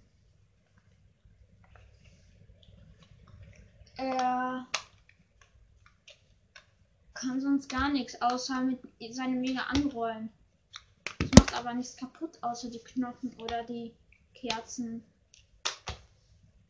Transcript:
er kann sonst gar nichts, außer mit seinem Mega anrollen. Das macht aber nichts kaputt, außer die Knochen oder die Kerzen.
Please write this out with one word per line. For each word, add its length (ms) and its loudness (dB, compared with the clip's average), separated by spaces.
er 720 0
kann 300 -2
sonst 260 2
gar 220 2
nichts, 320 0
außer 400 0
mit 180 0
seinem 320 -2
Mega 220 0
anrollen. 680 0
Das 180 -2
macht 180 12
aber 200 -4
nichts 200 -6
kaputt, 460 -10
außer 300 -4
die 80 -12
Knochen 580 -6
oder 280 -4
die 280 -8
Kerzen. 720 -6